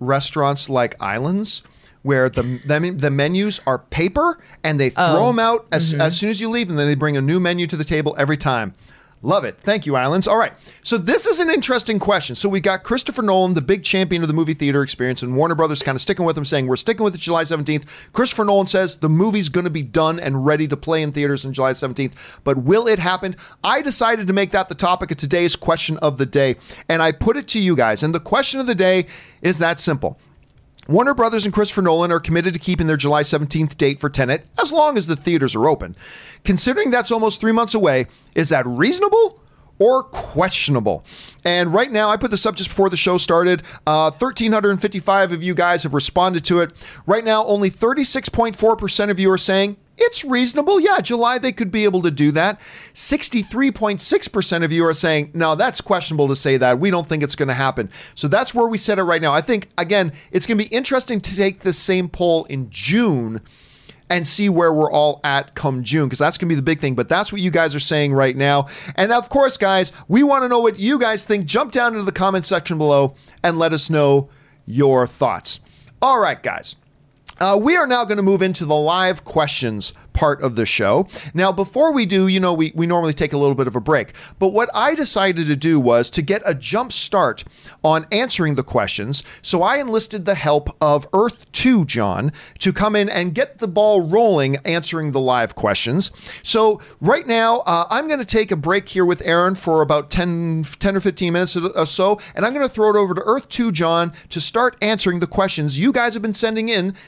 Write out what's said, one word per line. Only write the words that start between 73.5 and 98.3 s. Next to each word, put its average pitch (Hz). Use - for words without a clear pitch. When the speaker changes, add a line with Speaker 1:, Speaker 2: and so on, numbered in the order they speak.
Speaker 1:
let 160
us 156
know 139
your 127
thoughts. -
All 254
right, 165
guys. 90
Uh, 196
we 285
are 330
now 247
gonna 208
move 190
into 185
the 151
live 175
questions 123
part 143
of 123
the 113
show. 117
Now, 185
before 220
we 269
do, 190
you 185
know, 180
we, 160
we 160
normally 170
take 151
a 143
little 143
bit 127
of 113
a 123
break. 131
But 190
what 220
I 254
decided 190
to 147
do 156
was 120
to -
get 190
a 165
jump 151
start 156
on 156
answering 190
the 135
questions. 113
So 175
I 240
enlisted 220
the 202
help 147
of 147
Earth 214
Two 233
John 110
to 190
come 208
in 202
and 175
get 269
the 226
ball 202
rolling 160
answering 160
the 135
live 123
questions. 117
So 220
right 262
now, 226
uh, 170
I'm 269
gonna 285
take 214